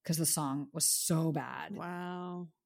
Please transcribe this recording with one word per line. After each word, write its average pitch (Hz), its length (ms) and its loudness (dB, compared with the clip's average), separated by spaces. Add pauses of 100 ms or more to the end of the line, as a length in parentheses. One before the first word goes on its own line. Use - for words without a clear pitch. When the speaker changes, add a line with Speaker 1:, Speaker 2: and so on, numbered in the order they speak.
Speaker 1:
'cause 160 140 2
the 160 80 2
song 143 480 0
was 160 120 2
so 165 460 4
bad. 135 440 -4
Speaker 2:
Wow. 180 720 -6 (180)